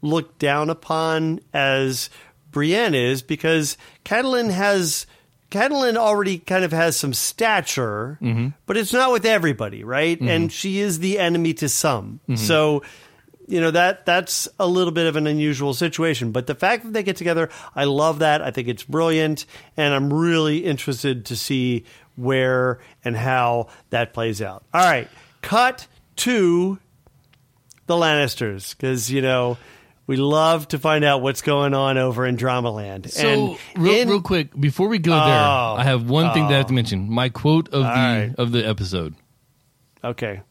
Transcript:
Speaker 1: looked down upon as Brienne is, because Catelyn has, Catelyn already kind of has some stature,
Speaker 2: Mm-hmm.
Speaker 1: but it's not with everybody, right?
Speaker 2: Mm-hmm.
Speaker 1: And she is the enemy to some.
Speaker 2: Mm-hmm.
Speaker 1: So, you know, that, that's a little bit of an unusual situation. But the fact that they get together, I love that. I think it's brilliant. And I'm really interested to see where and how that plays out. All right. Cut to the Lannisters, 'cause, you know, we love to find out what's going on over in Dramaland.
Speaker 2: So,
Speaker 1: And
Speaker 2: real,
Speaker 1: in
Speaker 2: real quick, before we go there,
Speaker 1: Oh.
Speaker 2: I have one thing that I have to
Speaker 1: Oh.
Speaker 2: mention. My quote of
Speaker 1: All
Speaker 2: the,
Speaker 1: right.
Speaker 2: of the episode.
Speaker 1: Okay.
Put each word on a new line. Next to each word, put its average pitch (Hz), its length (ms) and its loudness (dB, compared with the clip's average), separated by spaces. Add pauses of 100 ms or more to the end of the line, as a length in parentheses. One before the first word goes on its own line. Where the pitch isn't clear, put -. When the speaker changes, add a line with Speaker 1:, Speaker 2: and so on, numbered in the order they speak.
Speaker 1:
looked 160 360 -2
down 147 300 0
upon 160 720 -2 (140)
as 135 560 0 (400)
Brienne 170 440 0
is, 127 280 0
because 160 560 -2 (260)
Catelyn 240 460 0
has, 190 560 0 (440)
Catelyn 254 460 0
already 208 420 2
kind 185 280 0
of 156 60 -2
has 165 240 2
some 139 180 -2
stature, 139 1040 -2
Speaker 2:
Mm-hmm. 117 280 -2 (180)
Speaker 1:
but 196 100 -2
it's 214 160 -2
not 254 180 2
with 226 140 0
everybody, 117 600 0
right? 151 340 0
Speaker 2:
Mm-hmm. 127 100 -2
Speaker 1:
And 165 240 0
she 196 280 -4
is 196 180 -2
the 190 200 -2
enemy 170 360 0
to 147 160 -4
some. 110 540 -2
Speaker 2:
Mm-hmm. 127 120 -2
Speaker 1:
So, 147 460 2 (680)
you 175 120 -2
know, 165 100 2
that, 180 360 2
that's 180 420 0 (100)
a 190 80 0
little 180 260 2
bit 165 140 0
of 156 100 0
an 151 100 0
unusual 147 480 0
situation. 156 560 -2
But 123 160 -4
the 147 80 -4
fact 220 300 -2
that 220 80 -12
they 214 100 -4
get 185 140 -4
together, 165 320 -2 (260)
I 139 100 -2
love 147 360 2
that. 151 200 4
I 139 100 -6
think 120 180 -6
it's 117 160 -6
brilliant. 156 640 0 (300)
And 147 180 2
I'm 139 180 0
really 160 520 2
interested 135 600 -4
to 120 100 -8
see 123 480 -2 (320)
where 127 640 0 (260)
and 117 120 -4
how 120 520 0 (220)
that 117 240 -2
plays 113 260 -4
out. 98 220 -10 (100)
All 170 80 2
right. 156 280 2 (340)
Cut 247 440 0 (300)
to 190 640 2 (1080)
the 175 80 2
Lannisters, 143 840 0
'cause, 127 320 -2
you 135 120 0
know, 123 360 0 (480)
we 135 100 -2
love 156 520 2
to 156 100 -4
find 151 260 2
out 143 160 4
what's 131 220 -2
going 143 320 2
on 135 240 2
over 127 260 0
in 123 120 0
Dramaland. 107 760 -4
Speaker 2:
So, 151 160 0
Speaker 1:
And 165 320 0 (260)
Speaker 2:
real, 196 160 6
Speaker 1:
in 247 80 2
Speaker 2:
real 202 140 2
quick, 170 360 -2
before 147 300 2
we 226 100 0
go 165 140 2
there, 156 80 6
Speaker 1:
Oh. 143 580 4
Speaker 2:
I 120 40 0
have 127 260 2
one 151 240 2
thing - 140 2
that 143 80 2
I - 40 6
have 135 80 2
to 131 60 -2
Speaker 1:
Oh. 131 40 2
Speaker 2:
mention. 104 340 -2
My 123 180 0
quote 156 420 2
of 139 120 0
Speaker 1:
All - 0 -
Speaker 2:
the, 123 60 0
Speaker 1:
right. 120 500 0
Speaker 2:
of 120 140 0
the 117 140 0
episode. 92 480 -4 (880)
Speaker 1:
Okay. 110 460 -8